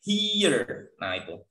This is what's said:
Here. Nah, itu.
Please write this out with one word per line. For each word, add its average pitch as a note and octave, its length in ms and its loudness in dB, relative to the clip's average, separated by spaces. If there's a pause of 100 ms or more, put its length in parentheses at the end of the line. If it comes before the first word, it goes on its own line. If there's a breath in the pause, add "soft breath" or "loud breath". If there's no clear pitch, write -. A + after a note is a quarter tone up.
Here. G#3 960 0
Nah, F#2+ 160 -4
itu. F2+ 240 -8 (120)